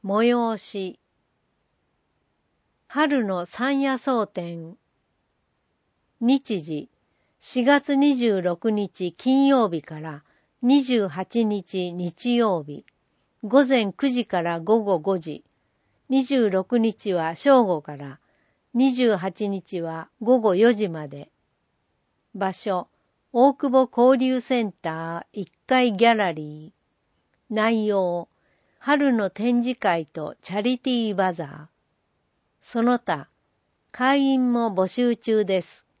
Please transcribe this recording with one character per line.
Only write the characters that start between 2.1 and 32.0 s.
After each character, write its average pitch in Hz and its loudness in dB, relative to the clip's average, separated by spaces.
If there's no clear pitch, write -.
春 277 0
の 185 -4
山 269 -2
野 269 -2
草 240 -2
展。 170 -12
日 240 0
時、 147 -8
四 - -4
月 285 2
二 285 4
十 226 2
六 175 -2
日 190 -4
金 269 2
曜 262 4
日 165 -4
か 156 -16
ら 151 -14
二 269 4
十 233 0
八 185 -2
日 190 -4
日 180 -4
曜 208 0
日、 147 -14
午 247 4
前 233 0
九 - -2
時 247 -2
か 180 -2
ら 170 -2
午 214 2
後 196 0
五 185 -2
時、 156 -10
二 262 2
十 254 2
六 190 0
日 220 0
は 165 -2
正 254 4
午 175 -2
か 147 -14
ら、 135 -14
二 254 4
十 240 2
八 185 -6
日 190 -6
は 160 -8
午 247 4
後 220 2
四 226 6
時 208 -2
ま 156 -10
で。 143 -18
場 190 -4
所、 180 -4
大 262 6
久 277 -4
保 262 4
交 254 4
流 254 0
セ 247 -2
ン 208 -4
タ 165 -8
ー 208 -10
一 185 -10
階 254 2
ギ 208 2
ャ 233 6
ラ 208 0
リ 151 -12
ー。 - -6
内 220 0
容、 180 -2
春 285 2
の 214 0
展 240 0
示 247 -4
会 170 -2
と 151 -10
チ - -14
ャ 208 -4
リ 247 -2
テ 262 -6
ィ 233 -2
ー 202 -6
バ 185 0
ザ 165 -10
ー。 147 -16